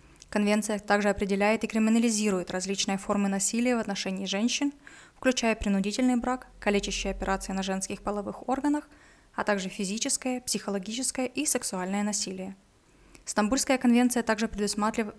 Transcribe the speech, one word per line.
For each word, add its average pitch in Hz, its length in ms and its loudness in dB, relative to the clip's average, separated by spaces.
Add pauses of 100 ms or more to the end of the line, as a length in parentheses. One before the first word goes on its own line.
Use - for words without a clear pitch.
(300)
Конвенция 208 500 2
также 208 300 2
определяет 202 560 2
и - 20 0
криминализирует 220 840 2
различные 190 480 -2
формы 202 300 0
насилия 226 480 0
в 233 40 0
отношении 196 460 -4
женщин, 233 460 0 (460)
включая 233 400 2
принудительный 208 580 2
брак, 254 320 -2 (140)
калечащие 202 500 0
операции 190 400 -4
на 190 100 -2
женских 190 420 -4
половых 202 440 -6
органах, 294 400 0 (480)
а - 80 -2
также 196 240 0
физическое, 226 720 -4
психологическое 220 840 -4
и 262 200 -4
сексуальное 202 580 -2
насилие. 190 520 -6 (680)
Стамбульская 254 520 2
конвенция 240 460 4
также 220 240 0
предусматрив-, 208 720 -2